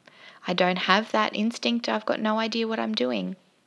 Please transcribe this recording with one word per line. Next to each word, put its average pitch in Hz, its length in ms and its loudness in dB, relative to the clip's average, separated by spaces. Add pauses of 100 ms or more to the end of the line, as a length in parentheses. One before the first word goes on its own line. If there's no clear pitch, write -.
(480)
I 185 60 0
don't 180 220 4
have 196 360 4
that 214 240 0
instinct. 233 520 -2
I've 220 160 -2
got - 160 -2
no 214 200 0
idea 226 260 -2
what 226 140 -4
I'm 220 160 -2
doing." 214 400 -2 (300)